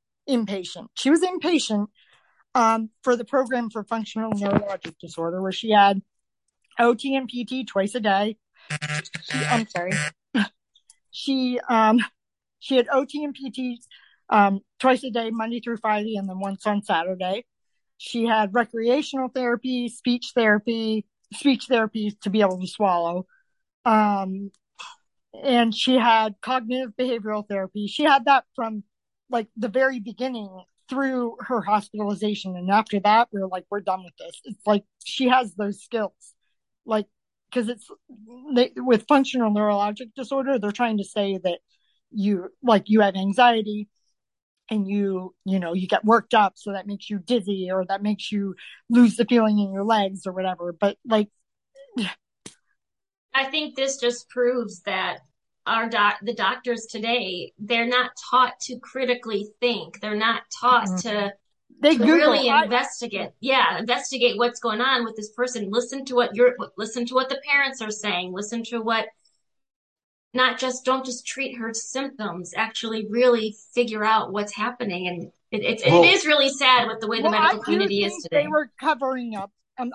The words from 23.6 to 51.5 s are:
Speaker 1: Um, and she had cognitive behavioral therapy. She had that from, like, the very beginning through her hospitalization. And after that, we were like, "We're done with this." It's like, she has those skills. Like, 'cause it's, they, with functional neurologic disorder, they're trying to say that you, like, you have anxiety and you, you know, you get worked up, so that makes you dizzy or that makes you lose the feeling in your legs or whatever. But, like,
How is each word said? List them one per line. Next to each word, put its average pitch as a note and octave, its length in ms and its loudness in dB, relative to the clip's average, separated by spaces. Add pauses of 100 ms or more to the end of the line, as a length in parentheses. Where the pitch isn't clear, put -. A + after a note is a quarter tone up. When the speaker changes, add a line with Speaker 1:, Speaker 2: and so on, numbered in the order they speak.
Speaker 1:
Um, G3+ 640 2 (920)
and A#3+ 320 2
she B3+ 220 2
had A3 460 4
cognitive B3 580 -4
behavioral G#3+ 480 -4
therapy. G3+ 400 -6
She D4 160 -2
had C#4 220 6
that C4 180 4 (100)
from, A3 300 -6 (460)
like, A#3 260 -2
the G#3+ 140 -4
very C4 320 0
beginning G#3 640 -8 (260)
through B3+ 480 -2 (100)
her A#3 140 0
hospitalization. G#3 960 -2
And F3+ 120 -4
after G#3 300 2
that, G#3+ 320 4
we G#3 80 -6
were F#3+ 80 -2
like, F3+ 220 -10
"We're G3+ 100 -4
done F#3 240 -4
with F3 140 -20
this." E3+ 260 -18
It's - 240 -8
like, G#3 160 2 (220)
she B3+ 240 -2
has B3 260 2
those G3+ 260 -6
skills. - 520 -8 (520)
Like, G#3+ 220 -2 (460)
'cause A#3 160 0
it's, A#3+ 180 -10 (680)
they, B3 220 2
with B3 320 2
functional C4 460 4
neurologic G#3 600 0
disorder, C4+ 440 -2
they're G#3 140 -2
trying A3+ 240 0
to G3 80 -2
say G3 320 -2
that F3 220 -2 (520)
you, G3 380 -2 (120)
like, A3+ 280 4
you G#3+ 120 6
have G3 140 2
anxiety G#3 720 2 (840)
and G#3 180 -2
you, F#3+ 480 -2 (100)
you F#3+ 140 0
know, E3+ 140 -4
you F#3 140 -2
get - 160 0
worked A3 300 4
up, G#3 240 4
so G3+ 160 -10
that G3 140 -10
makes G3+ 220 -12
you G#3 100 -6
dizzy F#3+ 520 -2
or F#3 140 -2
that G3 160 -4
makes G#3 300 -4
you G3 240 -4 (340)
lose A#3 260 6
the A#3 100 0
feeling G#3+ 340 4
in G3 120 0
your G3 120 -4
legs G3+ 420 0
or F#3 80 -6
whatever. F3+ 400 -4
But, G3+ 320 -2
like, G#3+ 240 2 (2000)